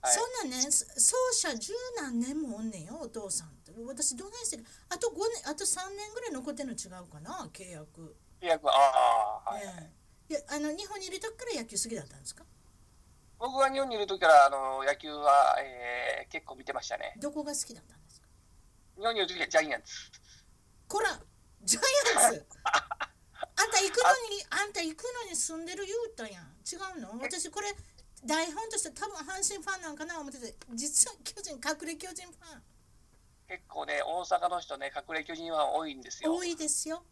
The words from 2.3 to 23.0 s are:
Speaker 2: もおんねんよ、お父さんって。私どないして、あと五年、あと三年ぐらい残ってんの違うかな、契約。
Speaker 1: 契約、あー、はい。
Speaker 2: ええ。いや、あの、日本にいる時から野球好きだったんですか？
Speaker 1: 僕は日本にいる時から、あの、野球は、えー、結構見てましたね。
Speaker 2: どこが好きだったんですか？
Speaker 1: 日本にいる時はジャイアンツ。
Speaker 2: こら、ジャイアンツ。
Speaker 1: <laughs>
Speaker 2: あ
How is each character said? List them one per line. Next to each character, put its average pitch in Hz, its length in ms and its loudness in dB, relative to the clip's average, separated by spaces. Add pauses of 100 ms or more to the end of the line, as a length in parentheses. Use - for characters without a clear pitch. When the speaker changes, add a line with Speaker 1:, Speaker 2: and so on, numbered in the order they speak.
Speaker 2:
も 240 180 -6
お - 20 -10
ん 220 100 -4
ね 196 100 -12
ん 156 60 -14
よ、 254 160 -12
お 262 60 -10
父 208 240 -8
さ - 140 -4
ん - 20 -18
っ 147 40 -20
て。 - 200 -20 (160)
私 269 280 -4
ど 381 140 -12
な 466 120 -12
い 466 40 -6
し - 100 -4
て、 226 80 -14 (260)
あ 349 80 -4
と 466 120 0
五 415 180 -2
年、 466 220 -4
あ 302 60 -4
と 392 100 -6
三 370 320 -4
年 415 160 -10
ぐ 480 80 -8
ら 494 60 -8
い 427 40 -6
残 269 200 -6
っ - 20 -6
て 285 100 -8
ん 269 40 -6
の 233 60 -8
違 - 140 -10
う 180 240 -16
か 151 80 -18
な、 247 320 -12
契 180 200 -16
約。 156 440 -16 (240)
Speaker 1:
契 180 80 -6
約、 151 220 4
あ 123 760 6
ー、 - 40 -4
は - 80 -6
い。 208 40 -10
Speaker 2:
え 170 280 -14 (380)
え。 320 40 -6
い 294 40 -2
や、 - 100 0
あ 294 120 -4
の、 302 120 -2
日 370 140 -8
本 403 140 -10
に 381 80 -10
い - 20 -10
る 381 100 -8
時 440 160 -8
か 508 100 -12
ら 370 160 -4
野 226 40 -8
球 220 100 -10
好 226 140 -2
き 226 60 -6
だ 185 80 -6
っ - 40 -16
た - 80 -20
ん - 60 -20
で - 40 -16
す - 100 -12
か？ - 100 -20 (920)
Speaker 1:
僕 254 200 -4
は 269 120 8
日 269 100 -2
本 269 100 0
に 233 60 -4
い - 20 -2
る 208 100 0
時 190 140 -2
か 175 60 8
ら、 147 180 12
あ 139 40 8
の、 135 340 -2
野 143 120 4
球 156 180 -10
は、 143 460 8
え 123 680 -4
ー、 - 20 -20
結 - 140 -10
構 - 100 -12
見 127 80 -20
て 139 80 -8
ま 131 100 -4
し - 60 -10
た - 100 -6
ね。 - 220 -8
Speaker 2:
ど 285 120 -4
こ 294 120 -6
が 294 100 -6
好 285 120 -4
き 233 80 -16
だ - 80 -20
っ - 20 -20
た - 140 -20
ん - 80 -20
で - 60 -20
す - 100 -20
か？ - 60 -20 (680)
Speaker 1:
日 - 60 -12
本 233 100 2
に 220 60 -2
い 190 40 4
る 180 40 0
時 180 140 -4
は 143 60 0
ジ 165 100 4
ャ 156 60 6
イ 151 100 -2
ア 117 40 -4
ン - 40 -6
ツ。 - 100 -18 (960)
Speaker 2:
こ 415 140 0
ら、 381 180 0 (440)
ジ - 140 2
ャ - 40 -2
イ - 20 0 (420)
ア - 40 12
ン 190 40 0
ツ。 - 140 -10
Speaker 1:
<laughs> - 160 -20
Speaker 2:
あ - 1040 -2